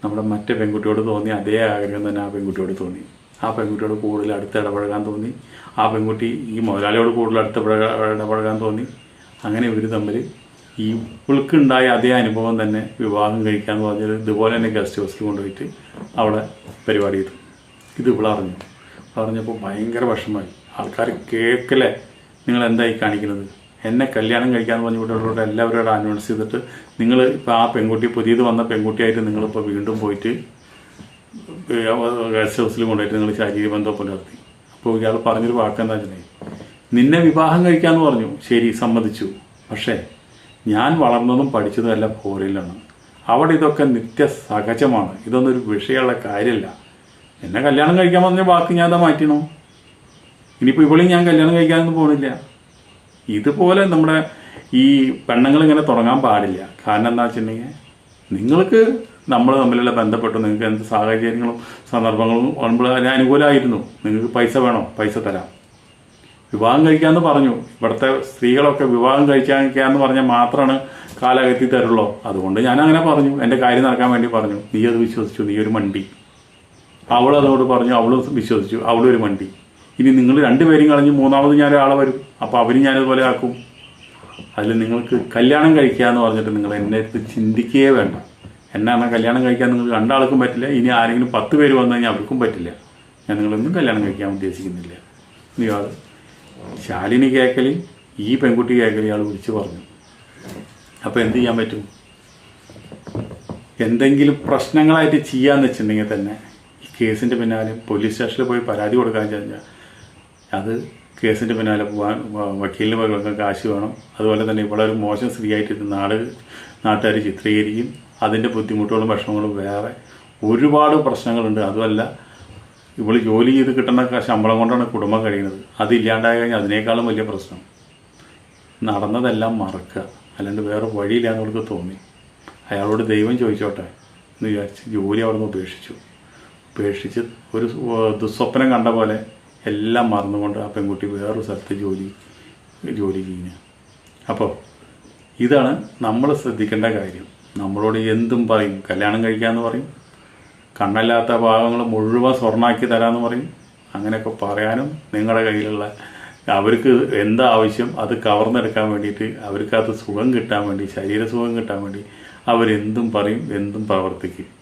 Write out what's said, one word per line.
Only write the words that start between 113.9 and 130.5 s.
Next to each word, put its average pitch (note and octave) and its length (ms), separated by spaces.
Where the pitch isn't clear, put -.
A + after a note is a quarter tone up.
അതുപോലെ G#2+ 320
തന്നെ G#2+ 180
ഇവിടെ G#2+ 200
ഒരു A2 80
മോശം G#2 280
സ്ത്രീയായിട്ട് G#2+ 400
നാട്, G2+ 240
നാട്ടുകാർ G#2+ 300
ചിത്രീകരിക്കും. G#2+ 600
അതിൻ്റെ A2 300
ബുദ്ധിമുട്ടുകളും G#2+ 580
വിഷമങ്ങളും G#2 380
വേറെ G2+ 280
ഒരുപാട് D3 460
പ്രശ്നങ്ങളുണ്ട്. A2+ 640
അതുമല്ല, A2 320
ഇവൾ A2 140
ജോലി A#2 300
ചെയ്ത് C3 200
കിട്ടുന്ന B2+ 240
ക-, B2 160
ശമ്പളം A2 340
കൊണ്ടാണ് A#2 320
കുടുംബം G#2+ 320
കഴിയുന്നത്. G2 340
അതില്ലാണ്ടായി A2+ 560
കഴിഞ്ഞാൽ A#2 240
അതിനേക്കാളും A2 460
വലിയ A2 200
പ്രശ്നം. F#2+ 300
നടന്നതെല്ലാം A2 720
മറക്കുക, F#2 420
അല്ലാണ്ട് G#2 340